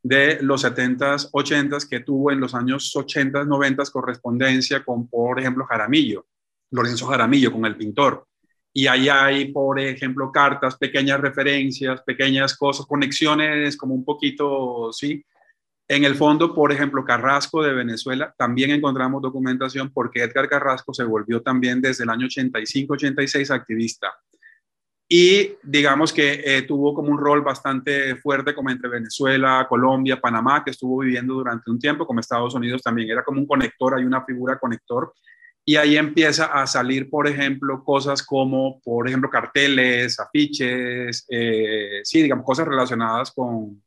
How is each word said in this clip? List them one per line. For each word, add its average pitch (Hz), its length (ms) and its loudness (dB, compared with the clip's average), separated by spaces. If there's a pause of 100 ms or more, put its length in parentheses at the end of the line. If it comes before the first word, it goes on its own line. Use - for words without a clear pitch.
de 139 400 4
los 139 200 2
setentas, 135 720 0
ochentas, 143 520 0
que 123 140 -6
tuvo 139 320 0
en 139 80 0
los 127 160 -4
años 127 400 -4
ochentas, 143 500 -2
noventas 139 460 0
correspondencia 127 880 -2
con, 120 280 -6
por 120 280 0
ejemplo, 131 280 -2
Jaramillo, 113 600 0 (460)
Lorenzo 120 360 -2
Jaramillo, 127 440 4
con 113 140 -4
el 107 100 -2
pintor. 113 500 0 (460)
Y 135 160 0
ahí 131 220 4
hay, 139 420 2
por 139 260 0
ejemplo, 135 540 -4
cartas, 135 460 2
pequeñas 139 420 0
referencias, 135 840 -2
pequeñas 135 520 0
cosas, 139 300 -2
conexiones 147 880 0
como 131 180 -4
un 131 120 -4
poquito, 135 880 -4
¿sí? 147 280 -6 (640)
En 143 200 4
el 139 100 4
fondo, 151 400 4
por 147 160 4
ejemplo, 139 320 0
Carrasco 135 580 0
de 143 120 2
Venezuela, 127 640 -4
también 123 320 2
encontramos 135 520 0
documentación 131 720 -4
porque 120 300 -2
Edgar 131 260 0
Carrasco 135 460 -2
se 127 100 -4
volvió 113 380 -2
también 127 400 0
desde 127 240 -2
el 113 40 -2
año 120 180 -2
ochenta 127 340 -4
y 110 40 -8
cinco, 143 280 -4
ochenta 143 280 -2
y 135 60 0
seis 139 240 -2
activista. 113 640 -4 (1000)
Y 185 420 6 (100)
digamos 147 500 2
que, 143 320 2
eh, 135 160 2
tuvo 143 320 0
como 147 160 -2
un 147 80 2
rol 147 240 2
bastante 135 760 -2
fuerte 139 360 -2
como 135 160 -4
entre 123 180 -6
Venezuela, 131 800 0
Colombia, 131 540 2
Panamá, 123 420 2
que 139 60 -6
estuvo 127 300 -4
viviendo 127 340 -2
durante 117 380 -6
un 117 80 -2
tiempo, 147 260 -2
como 117 140 -2
Estados 120 340 -2
Unidos 123 300 -4
también 117 260 -2
era 117 140 -2
como 139 160 -2
un 143 80 -2
conector, 131 480 0
hay 127 80 0
una 127 200 0
figura 127 360 -4
conector. 120 520 -6 (540)
Y 147 120 4
ahí 151 200 6
empieza 156 480 2
a 139 220 0
salir, 135 420 -2
por 147 180 0
ejemplo, 135 560 -2
cosas 139 380 0
como, 135 600 -2
por 120 260 -2
ejemplo, 131 240 0
carteles, 127 880 2
afiches, 123 1080 -4
eh, 110 760 -2
sí, 160 180 2
digamos, 127 240 0
cosas 143 220 0
relacionadas 123 640 -2
con 110 560 -6